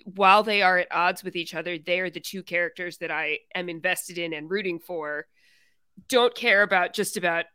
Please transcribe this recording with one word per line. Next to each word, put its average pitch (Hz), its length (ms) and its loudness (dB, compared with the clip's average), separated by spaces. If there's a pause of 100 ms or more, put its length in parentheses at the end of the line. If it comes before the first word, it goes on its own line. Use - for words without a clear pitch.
while 190 380 6
they 208 200 0
are 185 160 4
at 175 120 -2
odds 175 320 0
with 180 120 -8
each 170 180 -8
other, 170 240 -6
they 175 220 -2
are 180 100 -4
the 170 100 -12
two 185 240 -10
characters 175 540 -4
that 165 140 -8
I 156 280 -4 (140)
am 180 160 -4
invested 170 480 -4
in 170 160 -4
and 156 160 -10
rooting 190 300 -2
for. 151 480 -8 (840)
Don't 240 260 4
care 214 280 4
about 185 300 2
just - 220 -2
about 170 400 0